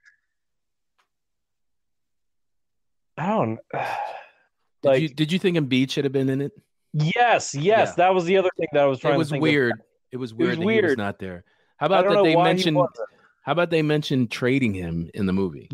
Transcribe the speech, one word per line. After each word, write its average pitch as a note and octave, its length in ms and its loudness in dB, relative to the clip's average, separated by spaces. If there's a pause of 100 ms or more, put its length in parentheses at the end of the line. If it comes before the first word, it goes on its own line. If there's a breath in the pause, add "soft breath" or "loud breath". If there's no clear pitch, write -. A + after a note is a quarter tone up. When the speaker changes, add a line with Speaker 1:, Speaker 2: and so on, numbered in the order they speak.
(3250 soft breath)
Speaker 1:
I D3 120 -8
don't, C3 380 -2
<sighs> - 60 -20 (1120 loud breath)
Speaker 2:
Did C#3+ 60 0
Speaker 1:
like C3+ 140 4
Speaker 2:
you, D#3+ 60 -2
did D3+ 240 -4
you F#3+ 60 2
think F3+ 180 0
Embiid C3 340 0
should C#3+ 140 -4
have C3 80 -4
been C3+ 160 0
in C3+ 120 -2
it? C#3+ 120 -6 (400)
Speaker 1:
Yes, F#3 640 0
yes. E3+ 360 2
Speaker 2:
Yeah. F2 60 -12
Speaker 1:
That F#3 180 4
was F3+ 100 0
the F#3 120 2
other F#3 200 2
thing E3 160 -4
that D3 100 4
I C#3+ 40 4
was C3+ 140 -2
trying D3 140 2
Speaker 2:
It C#3 40 2
was D#3+ 100 0
Speaker 1:
to D3+ 60 -8
think C#3+ 80 -4
Speaker 2:
weird. C#3+ 300 2
Speaker 1:
of. A2 80 -12 (320)
Speaker 2:
It B2+ 40 -10
was B2 160 -10
Speaker 1:
It A2 40 -18
was C#3 100 0
Speaker 2:
weird F#3 60 0
that D#3+ 80 -4
he E3+ 60 -2
was A3 220 2
Speaker 1:
weird. C3+ 100 0
Speaker 2:
not G2+ 200 -6
there. F#2 260 -12 (320)
How - 80 -4
Speaker 1:
I - 20 2
Speaker 2:
about F#3 160 4
Speaker 1:
don't G3 100 2
Speaker 2:
that - 60 4
Speaker 1:
know G3+ 60 6
Speaker 2:
they D#3+ 120 4
Speaker 1:
why F3 120 4
he F#3 60 2
Speaker 2:
mentioned, F3+ 220 0
Speaker 1:
wasn't. D#3+ 320 -2 (340 soft breath)
Speaker 2:
how C#3 100 -2
about E3+ 180 0
they E3 120 2
mentioned D3 480 0
trading B2+ 440 0
him E2 400 -6
in G#2 120 -2
the F#2 60 0
movie? F2+ 420 -4